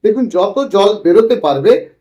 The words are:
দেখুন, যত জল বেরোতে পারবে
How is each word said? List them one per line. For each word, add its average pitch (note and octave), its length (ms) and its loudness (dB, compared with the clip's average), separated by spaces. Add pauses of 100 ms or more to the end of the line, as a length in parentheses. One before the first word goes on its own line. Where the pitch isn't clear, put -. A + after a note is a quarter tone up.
দেখুন, A3+ 200 0 (100)
যত F#3 220 -2 (180)
জল G3+ 160 2 (140)
বেরোতে A3+ 400 2
পারবে D3 280 0 (280)